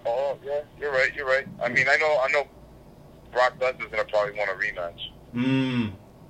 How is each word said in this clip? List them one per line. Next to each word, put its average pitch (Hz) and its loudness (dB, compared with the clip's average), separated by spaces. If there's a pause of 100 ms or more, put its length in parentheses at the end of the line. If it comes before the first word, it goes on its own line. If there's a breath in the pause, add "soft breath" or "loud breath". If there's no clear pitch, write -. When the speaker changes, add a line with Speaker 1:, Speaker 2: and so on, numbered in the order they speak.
Speaker 1:
Oh, 127 -2
yeah, 147 -2 (180)
you're 143 -4
right, 131 2
you're 143 -8
right. 131 2 (120)
I 120 0
mean, 131 2
I 143 4
know, 151 2
I 135 0
know 147 2 (880)
Brock 123 2
Lesnar's 127 -2
gonna 110 -2
probably 104 0
want 101 0
a 95 -2
rematch. 92 -6 (340)
Speaker 2:
Mm, 127 0 (380)